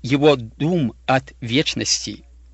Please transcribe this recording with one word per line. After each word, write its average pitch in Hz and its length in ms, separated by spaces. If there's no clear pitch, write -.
его 139 360
дум 139 560
от 131 360
вечности. 110 800